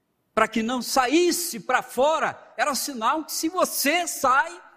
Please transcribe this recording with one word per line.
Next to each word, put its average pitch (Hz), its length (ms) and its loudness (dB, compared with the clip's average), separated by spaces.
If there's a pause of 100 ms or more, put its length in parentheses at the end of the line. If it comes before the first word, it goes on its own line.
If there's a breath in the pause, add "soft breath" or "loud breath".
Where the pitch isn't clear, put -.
(340)
para 220 140 4
que 226 160 -2
não 240 180 -2
saísse 269 760 0
para 240 220 0
fora, 262 720 0
era 269 200 0
sinal 277 500 -2
que - 80 -10
se - 160 -2
você 339 580 0
sai, 277 540 0 (160)